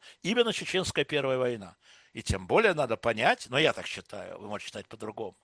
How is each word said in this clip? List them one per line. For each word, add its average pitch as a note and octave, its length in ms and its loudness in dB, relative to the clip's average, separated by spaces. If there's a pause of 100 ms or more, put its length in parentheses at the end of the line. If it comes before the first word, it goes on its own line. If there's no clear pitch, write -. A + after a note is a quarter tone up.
(240)
именно A3+ 300 4
чеченская F3 520 -2
первая C3+ 320 0
война. A#2 380 -2 (380)
И A2 100 -10
тем F#2+ 240 -4
более F#3+ 260 6
надо B2+ 240 0
понять, A#2+ 520 2
но B2 100 0
я D3+ 140 6
так F2+ 140 -10
считаю, F#2 520 -12
вы G#2 80 -14
можете G#2 200 -8
считать G2+ 200 -12
по-другому. G#2+ 560 -10